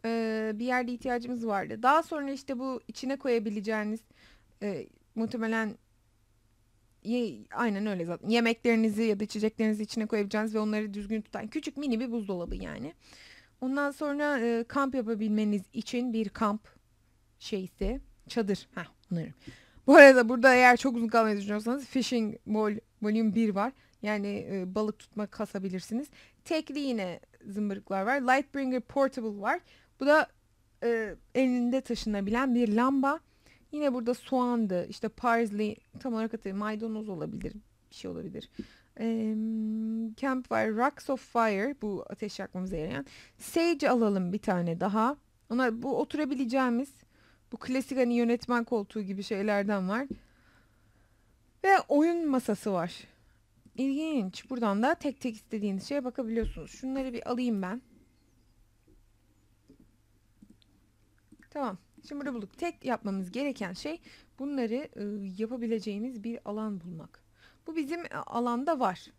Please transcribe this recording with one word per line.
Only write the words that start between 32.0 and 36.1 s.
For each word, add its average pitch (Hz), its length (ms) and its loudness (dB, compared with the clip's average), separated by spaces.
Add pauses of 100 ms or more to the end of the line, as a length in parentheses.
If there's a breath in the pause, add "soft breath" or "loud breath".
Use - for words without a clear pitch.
bir 233 200 4
lamba. 269 440 2 (540 soft breath)
Yine 294 200 0
burada 240 200 -2
soğandı, 240 760 0
işte - 200 -6
parsley, 214 640 0 (240)
tam 254 140 -4